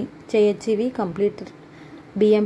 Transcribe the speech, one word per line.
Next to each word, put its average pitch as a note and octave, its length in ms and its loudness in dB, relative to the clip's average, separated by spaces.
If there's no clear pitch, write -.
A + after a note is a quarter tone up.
చేయొచ్చు G#3 420 2
ఇవి, G#3+ 120 0
కంప్లీట్ G3+ 420 -4
బియ్యం G#3+ 260 4